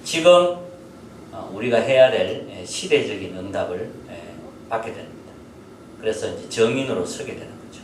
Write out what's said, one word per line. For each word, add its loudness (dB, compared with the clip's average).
지금, 6
어, -12
우리가 2
해야 8
될, -2
예, -14
시대적인 -2
응답을, -6
예, -16
받게 -6
됩니다. -16
그래서 -4
이제 -10
증인으로 0
서게 -10
되는 -14
거죠. -18